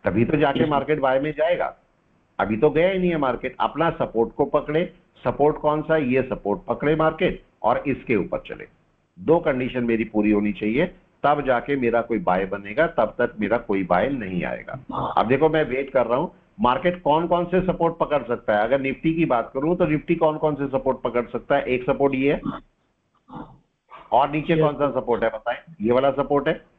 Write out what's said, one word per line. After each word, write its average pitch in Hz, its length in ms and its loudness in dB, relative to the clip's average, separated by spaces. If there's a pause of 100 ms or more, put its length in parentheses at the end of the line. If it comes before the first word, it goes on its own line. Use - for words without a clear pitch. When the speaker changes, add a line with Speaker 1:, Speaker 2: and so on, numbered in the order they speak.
Speaker 1:
तभी 104 200 2
तो 147 120 0
जाके 143 260 2
Speaker 2:
यस। 156 60 0
Speaker 1:
market 143 300 0
buy 131 200 2
में 151 120 -4
जाएगा। 151 440 -2 (640)
अभी 104 180 0
तो 151 120 6
गया 160 200 2
ही 190 100 -2
नहीं 180 100 2
है 165 80 0
market, 131 420 -2
अपना 143 320 0
support 117 420 -2
को 147 120 0
पकड़े। 151 400 0 (380)
Support 147 340 2
कौन 151 240 0
सा? 160 160 0
ये 131 240 2
support 101 420 -4
पकड़े 143 320 0
market 156 460 0 (220)
और 117 240 2
इसके 127 280 -2
ऊपर - 240 -2
चले। - 280 -14 (500)
दो 123 220 4
condition 127 440 -2
मेरी 113 200 2
पूरी 107 280 2
होनी 104 220 2
चाहिए, 113 320 0 (380)
तब 147 220 4
जाके 131 300 0
मेरा 120 260 2
कोई 110 180 -2
बाय 92 260 2
बनेगा, 101 420 -2
तब 117 300 -2
तक 120 220 -2
मेरा 104 200 0
कोई 98 240 -2
बाय 90 260 2
नहीं 95 340 -4
आएगा। 62 300 -8 (440)
अब 107 100 2
देखो 139 220 2
मैं 156 140 0
wait 131 260 -4
कर 123 160 2
रहा 120 120 0
हूं 170 100 -2 (340)
Market 135 400 2
कौन 160 260 0
कौन 175 180 2
से 180 160 0
support 165 360 0
पकड़ 143 260 0
सकता 113 340 0
है। 104 60 2
अगर 135 180 2
Nifty 135 320 -2
की 165 120 2
बात 120 280 0
करूं 151 220 0
तो 175 100 0
Nifty 151 300 0
कौन 156 220 2
कौन 151 180 0
से 139 120 -4
support 131 340 -2
पकड़ 120 260 -2
सकता 123 280 -2
है? 139 80 0
एक 127 200 -2
support 139 320 0
ये 139 180 2
है, - 80 -4 (1700)
और 131 200 4
नीचे 156 220 -2
Speaker 2:
यस। 160 60 2
Speaker 1:
कौन 151 140 4
सा 143 180 0
support 120 320 0
है 113 60 2
बताएं? - 280 -6 (240)
ये 110 100 0
वाला 135 200 4
support 139 360 0
है? - 140 -2 (180)